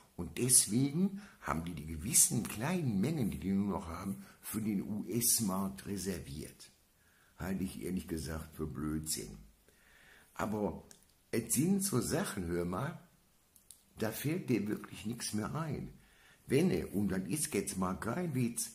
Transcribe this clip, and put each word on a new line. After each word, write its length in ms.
und 220
deswegen 840
haben 260
die 80
die 140
gewissen 560
kleinen 580
Mengen, 300
die 80
die 120
nur 280
noch 80
haben, 360
für 200
den 220
U-S-Markt 1040
reserviert. 840
Halte 260
ich 200
ehrlich 240
gesagt 480
für 120
Blödsinn. 680
Aber 500
es 220
sind 300
so 180
Sachen, 440
hör 200
mal, 340
da 140
fällt 380
dir 180
wirklich 380
nichts 280
mehr 220
ein. 380
Wenn 240
er, 240
und 160
dann 180
ist 260
jetzt 240
mal 180
kein 400
Witz, 400